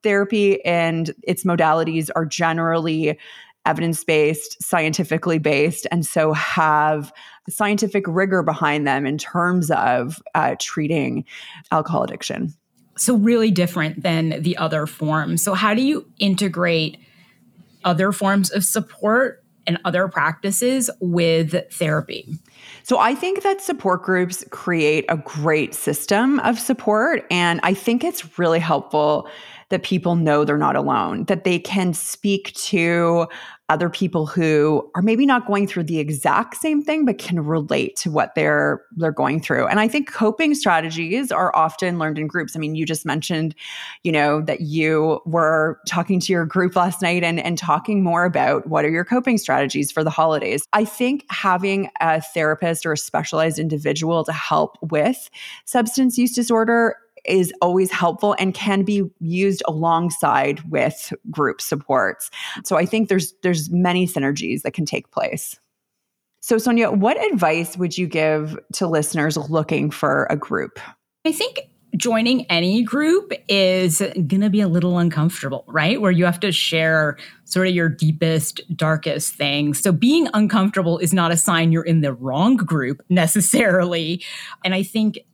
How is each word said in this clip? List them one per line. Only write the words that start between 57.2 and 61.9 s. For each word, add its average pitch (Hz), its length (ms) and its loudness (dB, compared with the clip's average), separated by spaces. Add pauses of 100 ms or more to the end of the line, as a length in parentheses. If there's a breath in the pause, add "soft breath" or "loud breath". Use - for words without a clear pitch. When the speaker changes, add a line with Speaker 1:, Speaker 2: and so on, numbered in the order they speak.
Speaker 1:
is 180 360 2
always 180 300 2
helpful 185 480 0
and 190 160 0
can 196 300 0
be 202 180 0 (160)
used 180 480 0
alongside 156 1040 0
with 147 420 -2 (180)
group 147 300 -2
supports. 131 720 -2 (340 loud breath)